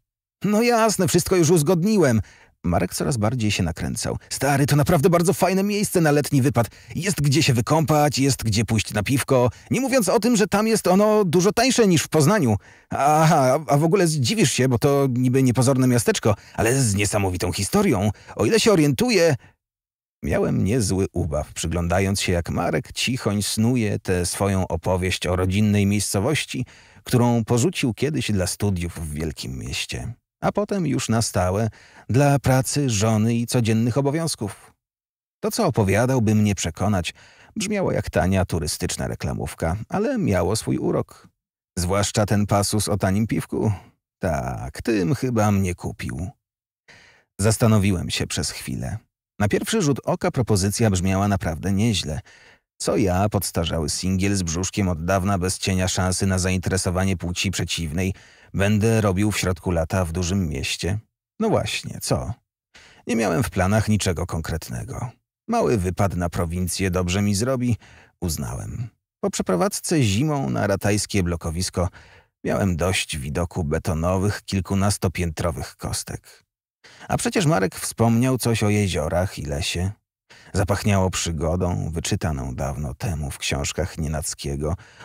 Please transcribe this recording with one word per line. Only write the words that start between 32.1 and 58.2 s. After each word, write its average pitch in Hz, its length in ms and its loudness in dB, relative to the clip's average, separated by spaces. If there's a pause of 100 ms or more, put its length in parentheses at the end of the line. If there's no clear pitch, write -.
pracy, 131 500 0
żony 110 460 2
i 117 100 -2
codziennych 113 520 2
obowiązków. 139 760 -4 (720)
To, 214 80 -2
co 220 140 0
opowiadał, 120 560 2
by 107 140 4
mnie 107 200 4
przekonać, 95 580 -2 (420)
brzmiało 208 360 -2
jak - 180 -4
tania 92 360 2
turystyczna 78 640 -4
reklamówka, 62 680 -6 (140)
ale 240 280 -2
miało 101 380 0
swój 127 220 -4
urok. - 500 -4 (500)
Zwłaszcza 98 480 0
ten 104 200 2
pasus 101 440 0
o 98 80 0
tanim 101 300 0
piwku. - 440 -2 (480)
Tak, 67 640 -4
tym 180 340 0
chyba 110 360 2
mnie 98 240 0
kupił. - 540 -8 (1080)
Zastanowiłem 101 720 2
się - 180 -4
przez - 240 -6
chwilę. 62 460 -8 (420)
Na 104 80 2
pierwszy 214 340 0
rzut 143 220 2
oka 175 280 -2
propozycja 104 580 0
brzmiała 95 380 0
naprawdę 92 440 -2
nieźle. 98 480 -2 (640)
Co - 160 0
ja, 95 320 2
podstarzały 82 600 -4
singiel 95 460 0
z 95 80 0
brzuszkiem 90 460 -2
od 80 160 -4
dawna 95 320 0
bez 92 200 -2
cienia 92 300 -2
szansy 92 380 -2
na 95 140 2
zainteresowanie 92 800 0
płci 90 340 -4
przeciwnej, 87 640 -4 (400)